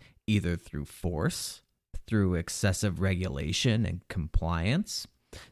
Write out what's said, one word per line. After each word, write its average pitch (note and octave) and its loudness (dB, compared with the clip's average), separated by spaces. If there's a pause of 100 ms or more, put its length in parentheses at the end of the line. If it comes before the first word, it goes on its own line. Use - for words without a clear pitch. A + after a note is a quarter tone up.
(260)
either F2+ 2
through D2+ -6
force, - -4 (460)
through G2 4
excessive F2+ 0
regulation F#2 2
and F2+ -4
compliance. E2+ 0 (460)